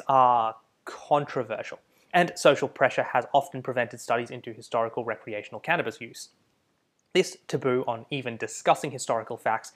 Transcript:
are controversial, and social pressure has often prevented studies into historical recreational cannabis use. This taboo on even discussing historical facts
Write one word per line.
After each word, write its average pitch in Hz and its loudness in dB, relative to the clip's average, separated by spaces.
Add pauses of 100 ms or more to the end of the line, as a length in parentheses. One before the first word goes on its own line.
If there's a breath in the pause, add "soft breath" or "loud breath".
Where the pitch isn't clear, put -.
are 123 6 (300)
controversial, 131 -4 (340 soft breath)
and 175 4
social 143 4
pressure - 2
has 123 0
often 139 0
prevented 120 -4
studies 120 -2
into 120 -12
historical 113 -4
recreational 107 -8
cannabis 147 -2
use. - -16 (840)
This 185 0 (100)
taboo 127 0
on 113 -6
even 123 -6
discussing 147 -2
historical 117 -4
facts - -4